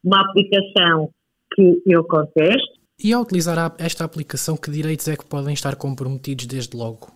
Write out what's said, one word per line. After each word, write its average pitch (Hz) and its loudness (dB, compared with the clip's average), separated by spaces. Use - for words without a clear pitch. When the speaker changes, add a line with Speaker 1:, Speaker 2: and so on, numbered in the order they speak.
Speaker 1:
uma 190 4
aplicação 196 2
que 185 6
eu 170 4
contesto. 165 0
Speaker 2:
E 214 2
ao 240 2
utilizar 175 -2
a, 165 -4
esta 165 -6
aplicação, 156 -6
que 151 -10
direitos 156 -4
é 151 -4
que - -18
podem 143 -6
estar 139 -6
comprometidos 131 -8
desde 123 -10
logo? 113 -10